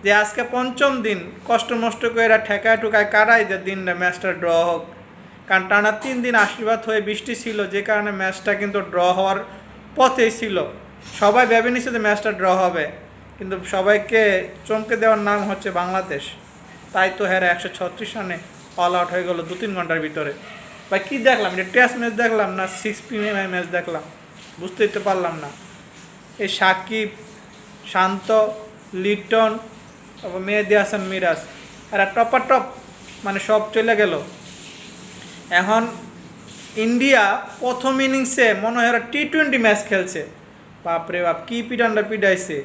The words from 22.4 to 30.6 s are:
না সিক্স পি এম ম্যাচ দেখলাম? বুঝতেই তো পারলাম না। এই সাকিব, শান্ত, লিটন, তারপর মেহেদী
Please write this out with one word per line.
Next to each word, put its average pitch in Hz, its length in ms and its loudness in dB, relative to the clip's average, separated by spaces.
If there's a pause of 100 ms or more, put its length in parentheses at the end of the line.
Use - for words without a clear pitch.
না 190 60 -2 (180)
সিক্স 214 240 -6
পি 233 100 -8 (140)
এম 202 80 -2 (160)
ম্যাচ 180 120 -4 (100)
দেখলাম? 170 280 -4 (560)
বুঝতেই 196 340 0
তো 202 140 -2
পারলাম 180 340 0
না। 143 80 -12 (920)
এই 196 60 -2 (100)
সাকিব, 202 500 2 (840)
শান্ত, 190 360 0 (760)
লিটন, 214 480 2 (680)
তারপর 185 280 -8
মেহেদী 208 280 2